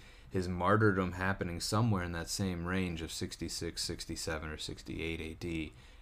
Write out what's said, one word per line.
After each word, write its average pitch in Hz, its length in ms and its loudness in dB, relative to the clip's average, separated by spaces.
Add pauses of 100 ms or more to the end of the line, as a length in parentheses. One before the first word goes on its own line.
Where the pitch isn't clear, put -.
(300)
His 90 180 0
martyrdom 92 680 6
happening 92 460 -2
somewhere 107 440 4
in 87 100 -2
that 82 160 -4
same 90 360 0
range 90 360 0
of 80 100 -4
sixty-six, - 720 -4
sixty-seven, 80 680 -4
or 78 80 -6
sixty-eight 80 640 -4
A 80 140 -6
D, 82 400 -4 (280)